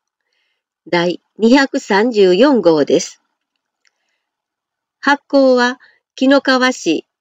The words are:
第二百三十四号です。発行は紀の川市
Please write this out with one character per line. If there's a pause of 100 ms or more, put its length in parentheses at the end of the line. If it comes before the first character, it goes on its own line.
(880)
第 (160)
二
百
三
十
四
号
で
す。 (1800)
発
行
は (360)
紀
の
川
市 (140)